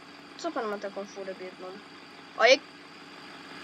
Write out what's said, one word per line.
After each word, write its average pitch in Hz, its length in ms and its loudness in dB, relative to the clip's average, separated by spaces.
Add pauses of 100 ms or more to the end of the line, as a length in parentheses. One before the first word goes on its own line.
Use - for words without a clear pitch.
(380)
co 330 140 -2
pan 247 140 -2
ma 208 120 -2
taką 196 260 -6
furę 190 300 -8
biedną? 185 320 -10 (720)
Ojej. 254 220 12 (1040)